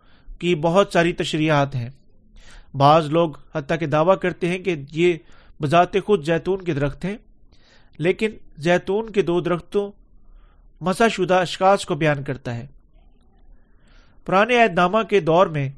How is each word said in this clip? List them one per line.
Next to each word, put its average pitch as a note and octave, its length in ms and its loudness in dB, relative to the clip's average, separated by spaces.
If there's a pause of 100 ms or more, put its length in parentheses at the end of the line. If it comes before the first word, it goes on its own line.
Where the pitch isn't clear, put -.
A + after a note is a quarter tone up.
(380)
کی F3 160 0
بہت E3+ 380 2
ساری E3+ 200 2
تشریحات D3+ 600 -2
ہیں۔ A#2+ 160 -8 (840)
بعض D3 320 6
لوگ D#3+ 240 0 (240)
حتیٰ D#3 240 -4
کہ D#3+ 80 -6
دعویٰ D#3+ 320 2
کرتے F3+ 300 -4
ہیں F#3 100 -4
کہ F3+ 160 -4 (180)
یہ E3+ 220 2 (480)
بذات E3+ 300 2 (120)
خود G3 200 0
زیتون E3+ 380 -2
کے E3+ 120 -4
درخت C#3+ 300 -4
ہیں، G3+ 120 -6 (840)
لیکن F#3 300 0 (300)
زیتون F3+ 520 -2
کے G3 120 0
دو E3+ 180 -2
درختوں F3 500 -4 (880)
مسح F#3 320 0
شدہ F3+ 220 0
اشخاص F#3 500 2
کو F3+ 100 -6
بیان D3 280 0
کرتا B2+ 340 -8
ہے۔ A#2+ 100 -12 (1600)
پرانے A3+ 400 2
عہد G3+ 100 0
نامہ F3+ 280 2
کے G3+ 180 0
دور E3+ 260 4
میں D3 320 -4